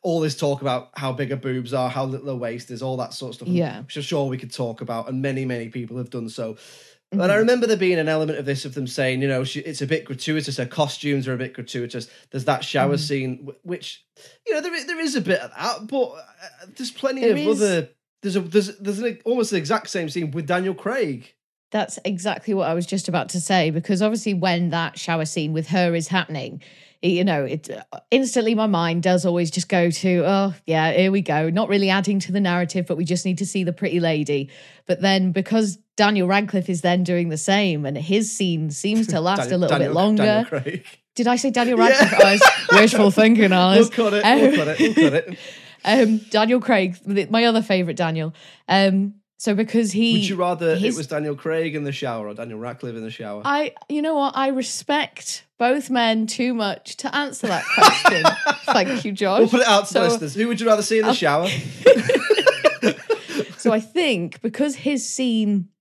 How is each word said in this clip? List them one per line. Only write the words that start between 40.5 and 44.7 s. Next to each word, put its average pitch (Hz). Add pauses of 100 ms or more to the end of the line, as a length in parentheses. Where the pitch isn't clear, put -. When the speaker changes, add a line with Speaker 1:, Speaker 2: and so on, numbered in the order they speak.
Speaker 2:
Did 240
I 247
say 262
Daniel 240
Speaker 1:
Yeah. 226
Speaker 2:
Radcliffe? 254
I 196
was 202 (200)
Speaker 1:
<laughs> -
Speaker 2:
wishful 214
thinking, 220
Alice. 190
Speaker 1:
We'll 226
cut 202
it, 208
we'll 262
Speaker 2:
Um, 294
Speaker 1:
cut 156